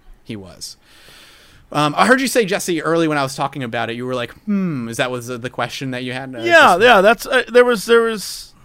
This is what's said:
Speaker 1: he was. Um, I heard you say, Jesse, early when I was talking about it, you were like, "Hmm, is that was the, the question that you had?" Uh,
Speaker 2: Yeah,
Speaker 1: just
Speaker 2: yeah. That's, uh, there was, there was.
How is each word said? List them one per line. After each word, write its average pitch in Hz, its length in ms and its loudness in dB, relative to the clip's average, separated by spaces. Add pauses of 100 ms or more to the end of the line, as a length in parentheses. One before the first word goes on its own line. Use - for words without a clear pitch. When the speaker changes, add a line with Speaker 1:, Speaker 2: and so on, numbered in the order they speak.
(240)
Speaker 1:
he 117 140 -12
was. 92 400 -18 (920)
Um, 147 260 0
I 185 80 4
heard 254 160 4
you 269 60 -2
say, 233 180 0
Jesse, 175 360 -4
early 160 280 0
when 151 80 0
I 139 60 0
was 135 120 -6
talking 143 260 -6
about 117 280 -4
it, 117 80 -8
you 123 80 -8
were 127 100 -6
like, 120 160 -6 (120)
"Hmm, 180 440 -4
is 113 100 -10
that 127 140 -2
was 123 160 -8
the, 123 100 -8
the 120 120 -8
question 127 420 -6
that 127 140 -6
you 127 80 -8
had?" 131 200 -10
Uh, - 60 -12
Speaker 2:
Yeah, 339 140 -2
Speaker 1:
just 233 280 6
Speaker 2:
yeah. 226 200 6
That's, 214 240 2
uh, 269 260 0
there 247 140 6
was, 240 200 0
there 233 180 4
was. - 500 -8 (120)